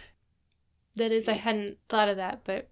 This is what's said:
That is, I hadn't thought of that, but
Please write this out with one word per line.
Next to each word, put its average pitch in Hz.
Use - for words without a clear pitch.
That 226
is, 226
I 220
hadn't 208
thought 214
of 202
that, 185
but 196